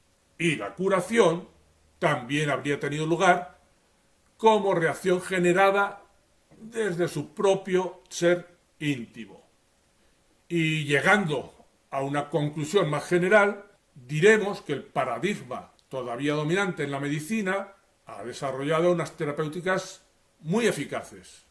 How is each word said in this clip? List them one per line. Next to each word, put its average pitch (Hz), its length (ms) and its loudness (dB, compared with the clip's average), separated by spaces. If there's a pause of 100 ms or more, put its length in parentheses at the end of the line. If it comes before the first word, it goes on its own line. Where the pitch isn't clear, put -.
(380)
Y 160 180 0
la 104 200 -6
curación 185 720 2 (520)
también 147 500 0
habría 139 300 -2
tenido 147 260 -4
lugar 175 540 2 (800)
como 208 360 4
reacción 170 480 0
generada 190 840 2 (540)
desde 202 500 -4
su - 260 -8
propio 190 760 0
ser 175 480 0 (220)
íntimo. 117 640 -8 (1040)
Y 156 380 0
llegando 147 680 2 (380)
a 139 100 -4
una 143 280 -4
conclusión 151 600 0
más 147 160 -4
general, 202 600 2 (280)
diremos 190 680 2
que - 120 -8
el 127 100 -6
paradigma 127 880 -4 (180)
todavía 131 440 -4
dominante 165 500 -2
en 139 80 -4
la 139 80 -4
medicina 185 760 -4 (320)
ha 104 180 -16
desarrollado 143 680 -2
unas 170 260 -4
terapéuticas 160 880 -4 (360)
muy 202 280 0
eficaces 110 840 -6